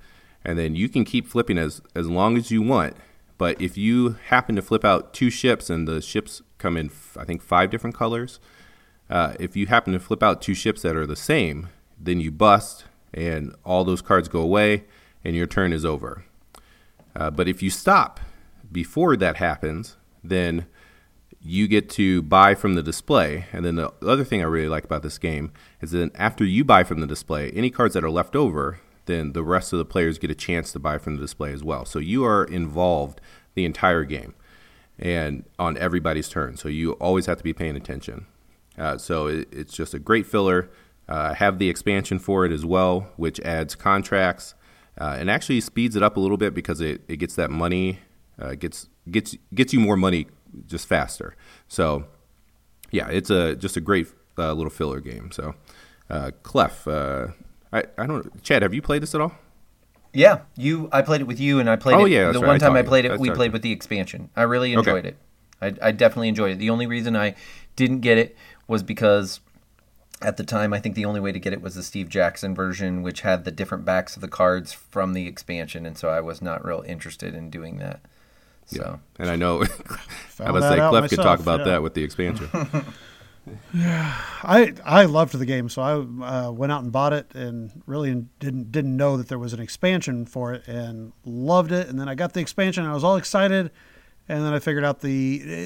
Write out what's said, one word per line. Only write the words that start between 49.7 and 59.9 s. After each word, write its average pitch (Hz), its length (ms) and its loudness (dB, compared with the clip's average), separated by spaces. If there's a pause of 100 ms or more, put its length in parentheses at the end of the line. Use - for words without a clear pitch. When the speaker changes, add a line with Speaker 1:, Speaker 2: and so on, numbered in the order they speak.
Speaker 1:
you 131 60 6
more 104 180 6
money 92 300 2 (400)
just 82 200 -8
faster. - 480 -2 (320)
So 76 380 0 (840)
yeah, - 180 -2
it's 92 200 -2
a, 85 260 2
just 92 220 -6
a 87 40 -4
great, 92 260 0 (300)
uh, 80 160 -2
little 78 160 -4
filler 71 320 -4
game. 60 300 -14
So, 76 240 -10 (540)
uh, 71 220 -6 (120)
Clef, - 440 0
uh, 69 400 -4 (460)
I, 113 100 0 (140)
I 107 80 -4
don't, - 380 -8
Chad, 135 180 4
have 98 120 2
you 139 80 -4
played 147 200 -2
this 151 140 -10
at 151 60 2
all? 165 120 -2 (800)